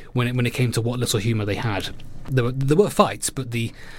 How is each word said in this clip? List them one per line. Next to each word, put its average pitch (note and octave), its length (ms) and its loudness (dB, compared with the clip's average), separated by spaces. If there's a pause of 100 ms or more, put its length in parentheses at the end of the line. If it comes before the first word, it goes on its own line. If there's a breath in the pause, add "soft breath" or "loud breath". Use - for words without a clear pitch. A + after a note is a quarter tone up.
(140)
when B2 120 2
it, B2 80 -2
when B2 120 2
it A#2 80 -2
came B2 180 2
to A#2+ 80 0
what A#2+ 180 -2
little A#2 220 0
humour G#2+ 240 0
they G2+ 120 0
had. G2 340 -2 (380)
There B2+ 140 2
were, B2 100 0
there C3+ 240 2
were G3 140 6
fights, G#2+ 400 2
but A#2+ 200 -8
the, A#2 220 -2 (260 loud breath)